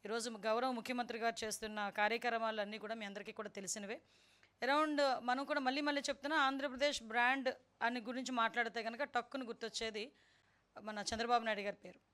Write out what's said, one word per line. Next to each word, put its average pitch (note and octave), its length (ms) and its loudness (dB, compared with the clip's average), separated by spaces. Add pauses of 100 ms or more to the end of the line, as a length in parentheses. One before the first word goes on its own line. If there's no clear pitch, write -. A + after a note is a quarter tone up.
ఈరోజు A3+ 260 -4
గౌరవ A3+ 400 2
ముఖ్యమంత్రి A#3+ 480 -2
గారు A3+ 260 -2
చేస్తున్న G#3+ 440 -4
కార్యక్రమాలన్నీ A3 880 0
కూడా G#3+ 160 -6
మీ G#3+ 120 -8
అందరికీ G3+ 260 -10
కూడా G#3 160 -8
తెలిసినవే. G3+ 520 -6 (640)
Around C#4+ 540 4
మనం B3 260 0
కూడా D4 160 0
మళ్ళీ C4+ 200 2
మళ్ళీ C#4+ 280 2
చెప్తున్నా, C#4+ 300 0
ఆంధ్రప్రదేశ్ C4+ 640 2
బ్రాండ్ A#3+ 520 2 (280)
అని A#3+ 180 2
గురించి B3 320 -6
మాట్లాడితే A3+ 500 2
కనుక A3+ 200 -4
టక్కున B3 460 -4
గుర్తొచ్చేది A3 640 -6 (680)
మన G#3 240 -6 (100)
చంద్రబాబు A#3 300 2
నాయుడు G#3+ 160 0
గారి G3+ 160 -4
పేరు. - 240 -20 (140)